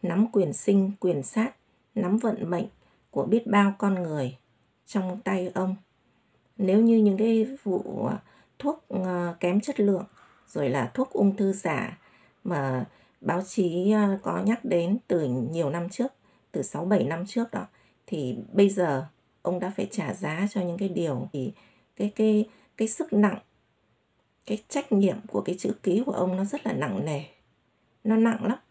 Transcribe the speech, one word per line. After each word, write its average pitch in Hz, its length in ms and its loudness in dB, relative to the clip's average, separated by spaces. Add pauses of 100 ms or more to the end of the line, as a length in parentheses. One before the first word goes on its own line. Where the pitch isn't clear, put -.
nắm 185 300 2
quyền 165 220 2
sinh, 196 460 2
quyền 170 240 0
sát, - 320 -4 (400)
nắm 202 220 0
vận 202 320 -2
mệnh 175 180 -2 (440)
của - 140 -2
biết 226 220 2
bao 202 300 4
con 196 260 0
người 147 340 -4 (480)
trong 185 360 -4
tay 185 320 -4
ông. 190 220 -2 (840)
Nếu 196 240 6
như 233 160 8
những 202 200 6
cái 226 460 2
vụ, - 420 -2
à, - 140 -2 (400)
thuốc, - 240 -4 (220)
à, 175 340 -2
kém 185 220 2
chất - 180 -6
lượng, 202 260 2 (420)
rồi 143 220 -2
là 127 240 0
thuốc 269 160 -2
ung 196 260 2
thư 196 180 2
giả - 440 -4 (460)
mà 135 420 -2 (360)
báo 175 200 -2
chí, 185 500 0
à, 202 320 2
có 175 220 -4
nhắc 240 200 0
đến 175 320 0 (100)
từ 165 180 0 (260)
nhiều 165 180 -2
năm 170 200 -4
trước, 247 240 -4 (380)
từ 139 120 -4
sáu, 160 220 -6
bảy 190 180 2
năm 165 240 -4
trước 233 240 -4
đó, - 140 -8 (420)
thì 127 300 -4 (160)
bây 202 160 6
giờ 160 360 0 (360)
ông 175 180 -2
đã 180 180 -6
phải 202 140 -2
trả 151 220 -4
giá 175 380 -4
cho 202 100 -2
những 175 160 -4
cái 202 120 -2
điều. 165 440 -4
Thì 139 200 -6 (420)
cái, 208 200 -2
cái, 214 340 2 (280)
cái 220 100 -2
sức - 260 -4
nặng, 202 260 4 (1080)
cái 208 240 -6
trách - 220 -4
nhiệm 196 260 4 (100)
của - 140 -4
cái 131 180 -4
chữ - 140 -4 (100)
ký 196 220 2
của 285 60 -4
ông 185 260 0
nó 196 80 0
rất 277 200 -6
là - 80 -2
nặng 143 320 -4
nề. 147 180 -4 (800)
Nó 220 120 2
nặng 226 300 2
lắm. 233 120 -2 (140)